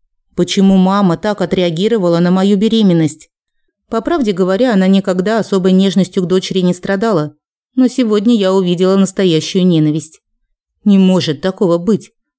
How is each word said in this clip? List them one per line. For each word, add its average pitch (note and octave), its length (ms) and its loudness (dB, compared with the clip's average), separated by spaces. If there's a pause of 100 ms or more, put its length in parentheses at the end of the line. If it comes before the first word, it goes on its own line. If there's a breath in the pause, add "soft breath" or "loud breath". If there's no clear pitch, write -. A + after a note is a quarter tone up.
(360)
Почему F#3+ 420 2
мама F#3 380 0
так G3+ 260 -6
отреагировала F3 800 -2
на F3 120 2
мою G3 260 0
беременность? G3 720 0 (640)
По A3+ 80 -4
правде C4+ 300 -2
говоря, F#3+ 420 0
она F#3+ 140 2
никогда G3 500 0
особой F#3+ 340 0
нежностью F#3 520 0
к - 20 -4
дочери F#3 360 -2
не F3+ 120 0
страдала, F#3+ 640 -4 (400)
но B3+ 120 2
сегодня A3+ 480 0
я F#3+ 160 0
увидела F#3 440 0
настоящую F#3 720 0
ненависть. D#3 540 -2 (640)
Не G3+ 140 4
может F#3 440 0
такого F#3 360 -2
быть. F3+ 340 -2 (280)